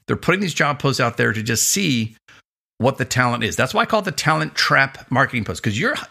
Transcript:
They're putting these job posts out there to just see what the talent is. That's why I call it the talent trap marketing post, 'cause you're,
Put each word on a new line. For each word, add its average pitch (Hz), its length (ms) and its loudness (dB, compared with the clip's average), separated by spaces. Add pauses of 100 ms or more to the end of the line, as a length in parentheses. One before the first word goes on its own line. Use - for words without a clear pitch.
They're - 100 0
putting 185 240 0
these 180 120 -2
job 143 260 0
posts 135 200 2
out 120 160 0
there 120 160 2
to 110 100 -4
just 110 280 0
see 127 480 0 (640)
what 127 180 2
the - 80 -2
talent 120 380 0
is. 104 120 -2
That's 127 200 0
why 226 80 4
I - 20 0
call 220 140 0
it 196 60 -4
the 185 60 -2
talent 156 440 -2
trap - 560 2
marketing 127 320 0
post, 92 180 -6
'cause 104 160 -2
you're, 233 180 -2 (160)